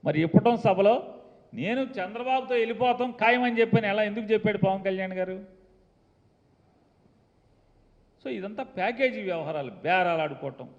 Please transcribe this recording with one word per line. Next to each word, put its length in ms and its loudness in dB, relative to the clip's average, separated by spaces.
మరి 160 0
ఇప్పటం 360 6
సభలో 600 2
నేను 280 -4
చంద్రబాబుతో 720 -4
వెళ్ళిపోతాం 560 0
ఖాయమని 480 2
చెప్పాను, 260 4
ఎలా, 180 0
ఎందుకు 220 -4
చెప్పాడు 320 2
పవన్ 260 0
కళ్యాణ్ 300 -4
గారు? 320 -6
So 40 -8
ఇదంతా 340 -8
ప్యాకేజీ 580 -2
వ్యవహారాలు, 500 -4
బేరాలు 500 2
ఆడుకోవటం. 580 -8